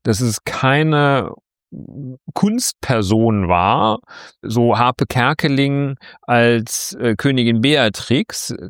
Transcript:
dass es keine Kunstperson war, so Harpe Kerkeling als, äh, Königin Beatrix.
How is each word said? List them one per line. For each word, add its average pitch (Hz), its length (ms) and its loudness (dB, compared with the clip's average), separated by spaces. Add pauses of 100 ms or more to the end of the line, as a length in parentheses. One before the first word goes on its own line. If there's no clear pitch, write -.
dass 107 180 0
es 117 240 -2
keine 143 880 0 (1000)
Kunstperson 113 1120 0
war, 107 520 2 (420)
so 117 340 2
Harpe 123 300 0
Kerkeling 139 880 0 (260)
als, 117 800 0
äh, 117 160 0
Königin 120 460 0
Beatrix. 131 920 0 (160)